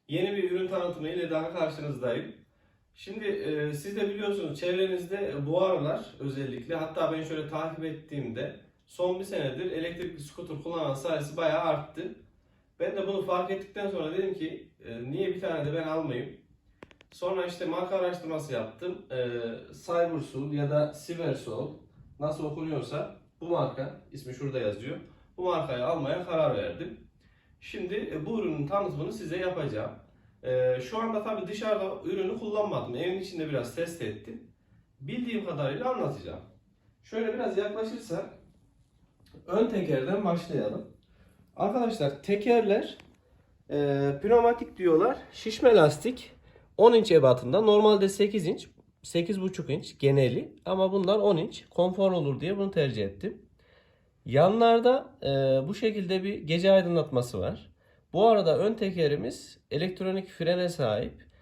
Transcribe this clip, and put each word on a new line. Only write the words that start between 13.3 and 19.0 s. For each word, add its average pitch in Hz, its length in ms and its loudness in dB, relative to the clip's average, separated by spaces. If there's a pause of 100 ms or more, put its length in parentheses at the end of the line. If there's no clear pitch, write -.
ettikten 196 380 -6
sonra 170 280 -4
dedim 190 160 -2
ki, - 380 -10 (140)
e, 117 260 -10
niye 185 240 -2
bir - 60 -10
tane 151 300 -4
de 160 40 -4
ben 160 120 -2
almayayım? 151 500 -6 (720)
Sonra 180 340 -4
işte 175 200 -8
marka 180 300 -4
araştırması 160 580 -4
yaptım. 117 480 -8 (100)